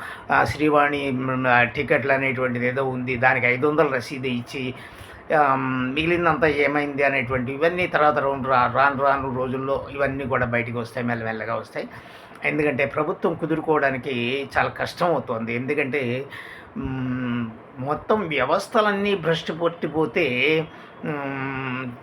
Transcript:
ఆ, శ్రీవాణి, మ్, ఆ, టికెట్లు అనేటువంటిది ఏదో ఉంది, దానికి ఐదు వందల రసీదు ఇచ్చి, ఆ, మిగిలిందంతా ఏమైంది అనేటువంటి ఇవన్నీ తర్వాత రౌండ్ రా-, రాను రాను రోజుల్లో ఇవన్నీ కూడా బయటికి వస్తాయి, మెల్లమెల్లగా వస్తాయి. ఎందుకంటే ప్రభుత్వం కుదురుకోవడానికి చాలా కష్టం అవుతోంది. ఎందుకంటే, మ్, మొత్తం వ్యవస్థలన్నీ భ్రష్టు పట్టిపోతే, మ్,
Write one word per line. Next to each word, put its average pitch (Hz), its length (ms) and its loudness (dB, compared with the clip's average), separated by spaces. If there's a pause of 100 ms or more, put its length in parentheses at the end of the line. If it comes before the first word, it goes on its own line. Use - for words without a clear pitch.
(320)
ఆ, 135 120 6
శ్రీవాణి, 143 680 2
మ్, 131 360 -2
ఆ, 123 160 6
టికెట్లు 139 500 2
అనేటువంటిది 127 540 0
ఏదో 131 180 0
ఉంది, 127 300 -2
దానికి 123 320 4
ఐదు 123 200 2
వందల 151 200 4
రసీదు 131 400 -4
ఇచ్చి, 127 460 -4 (640)
ఆ, 143 200 6
మిగిలిందంతా 156 920 2
ఏమైంది 143 560 2
అనేటువంటి 131 480 0
ఇవన్నీ 170 360 0
తర్వాత 151 300 4
రౌండ్ 135 300 0
రా-, 123 280 4
రాను 135 280 4
రాను 135 340 2
రోజుల్లో 131 540 -2
ఇవన్నీ 139 340 -2
కూడా 127 200 0
బయటికి 117 320 -2
వస్తాయి, 120 300 -4
మెల్లమెల్లగా 113 480 -4
వస్తాయి. 151 340 -8 (560)
ఎందుకంటే 147 400 0
ప్రభుత్వం 165 480 -2
కుదురుకోవడానికి 139 1200 0
చాలా 127 120 2
కష్టం 127 360 -4
అవుతోంది. 120 500 -2
ఎందుకంటే, 135 720 -2 (520)
మ్, 127 720 -4 (300)
మొత్తం 151 480 0
వ్యవస్థలన్నీ 196 880 2
భ్రష్టు 165 380 -2
పట్టిపోతే, 160 720 0 (800)
మ్, 135 840 -6 (120)